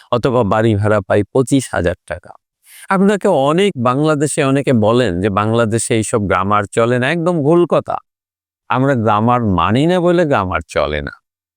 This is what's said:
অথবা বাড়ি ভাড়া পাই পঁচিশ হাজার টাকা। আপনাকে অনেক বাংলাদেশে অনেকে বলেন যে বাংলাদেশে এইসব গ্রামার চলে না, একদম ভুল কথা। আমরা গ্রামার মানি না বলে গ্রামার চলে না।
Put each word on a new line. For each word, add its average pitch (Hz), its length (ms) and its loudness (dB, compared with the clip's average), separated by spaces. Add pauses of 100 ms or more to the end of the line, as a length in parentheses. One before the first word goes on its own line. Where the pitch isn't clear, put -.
(120)
অথবা 123 320 0
বাড়ি 110 320 0
ভাড়া 104 260 0
পাই 101 220 0
পঁচিশ 131 480 -2
হাজার 87 240 -2 (120)
টাকা। - 220 -14 (600)
আপনাকে 196 380 0
অনেক 170 500 0
বাংলাদেশে 143 640 0
অনেকে 135 300 0
বলেন 107 480 2
যে 107 80 0
বাংলাদেশে 110 640 0
এইসব 110 240 -2
গ্রামার 98 520 0
চলে 120 280 0
না, 127 120 -2
একদম 170 320 -2
ভুল 165 220 2
কথা। 147 320 -2 (720)
আমরা 131 260 0
গ্রামার 113 480 0
মানি 101 420 2
না 180 140 2
বলে 175 260 2
গ্রামার 95 420 -2
চলে 73 340 -2
না। 69 100 -10 (460)